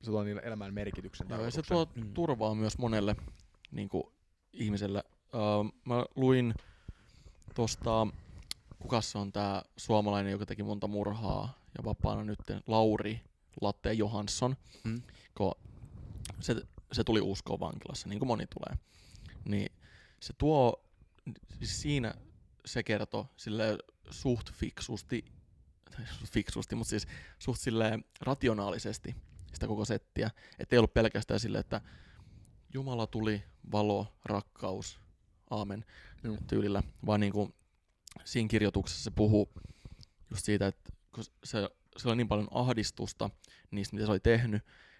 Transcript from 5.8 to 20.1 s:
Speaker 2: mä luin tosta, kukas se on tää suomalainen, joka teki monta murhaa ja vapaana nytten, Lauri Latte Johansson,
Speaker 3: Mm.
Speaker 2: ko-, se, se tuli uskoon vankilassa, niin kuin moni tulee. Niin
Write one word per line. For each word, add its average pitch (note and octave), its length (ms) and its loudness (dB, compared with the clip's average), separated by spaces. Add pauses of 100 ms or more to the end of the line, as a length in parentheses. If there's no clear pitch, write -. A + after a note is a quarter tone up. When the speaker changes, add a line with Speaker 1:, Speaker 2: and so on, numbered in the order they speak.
Speaker 2:
mä A#2+ 200 0 (100)
luin B2+ 380 6 (1040)
tosta, A2 520 2 (720)
kukas - 320 0
se G#2 60 -6
on G2 140 -4
tää G2 300 -2 (160)
suomalainen, G2+ 540 2
joka G2+ 140 -4
teki G2+ 180 -6
monta G#2 240 -2
murhaa G#2 720 -2 (180)
ja A2+ 60 -8
vapaana G#2+ 400 0
nytten, G#2 440 -6
Lauri A2 540 4 (400)
Latte G#2 320 0
Johansson, G#2+ 640 0 (280)
Speaker 3:
Mm. A2+ 180 -4 (380)
Speaker 2:
ko-, G2 200 0 (800)
se, A#2+ 160 0 (360)
se A#2 120 2
tuli A2 180 4
uskoon - 380 -2
vankilassa, - 500 -8
niin G2+ 100 -4
kuin C3+ 80 2
moni A2+ 200 0
tulee. - 320 -8 (680)
Niin G2+ 260 -2 (480)